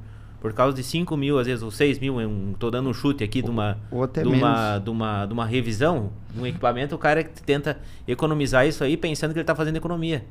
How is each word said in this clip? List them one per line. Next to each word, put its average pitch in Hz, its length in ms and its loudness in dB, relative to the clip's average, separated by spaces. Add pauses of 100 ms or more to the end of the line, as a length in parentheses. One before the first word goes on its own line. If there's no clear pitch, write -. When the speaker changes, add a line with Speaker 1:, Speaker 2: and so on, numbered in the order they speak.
(400)
Speaker 1:
por 110 140 -4
causa 131 200 4
de 127 80 -4
cinco 165 360 -2
mil, 139 200 2
às 123 80 2
vezes, 120 160 -2
ou 110 80 -6
seis 139 280 2
mil, 135 180 -2
um, 101 420 -2
tô 117 120 -2
dando 131 180 0
um 113 60 0
chute 139 280 0
aqui 110 200 0
de 110 60 -2
Speaker 2:
Ou, 120 40 -2
Speaker 1:
uma, 107 260 0 (120)
Speaker 2:
ou 123 120 -2
até 143 200 -2
Speaker 1:
de - 60 2
uma, 117 420 4
Speaker 2:
menos. 101 140 -2
Speaker 1:
de 113 60 -6
uma, 107 360 -2
de 101 80 -4
uma 117 100 0
revisão, 117 680 0 (240)
um 120 120 -6
equipamento, 127 480 0
o 151 40 -4
cara 151 240 4
que - 200 -10
tenta 143 360 0 (300)
economizar 135 580 4
isso 156 160 0
aí 147 140 2
pensando 160 360 -2
que 165 60 -4
ele 156 60 0
tá 160 100 2
fazendo 156 220 0
economia. 165 540 -2